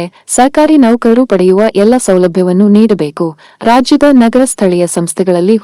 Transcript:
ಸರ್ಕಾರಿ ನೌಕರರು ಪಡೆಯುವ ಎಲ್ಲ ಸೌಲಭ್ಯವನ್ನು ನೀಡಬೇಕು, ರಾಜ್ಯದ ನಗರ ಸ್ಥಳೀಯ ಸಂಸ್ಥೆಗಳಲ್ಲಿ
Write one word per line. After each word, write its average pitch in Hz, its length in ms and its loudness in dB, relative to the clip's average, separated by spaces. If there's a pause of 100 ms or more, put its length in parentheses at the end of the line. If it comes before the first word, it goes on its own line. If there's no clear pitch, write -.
(360)
ಸರ್ಕಾರಿ 302 480 2
ನೌಕರರು 233 480 0
ಪಡೆಯುವ 185 280 0 (240)
ಎಲ್ಲ 233 100 2 (120)
ಸೌಲಭ್ಯವನ್ನು 180 720 0
ನೀಡಬೇಕು, 180 500 -2 (440)
ರಾಜ್ಯದ 269 360 2 (160)
ನಗರ 240 220 0 (100)
ಸ್ಥಳೀಯ 175 320 -2 (100)
ಸಂಸ್ಥೆಗಳಲ್ಲಿ 180 680 -2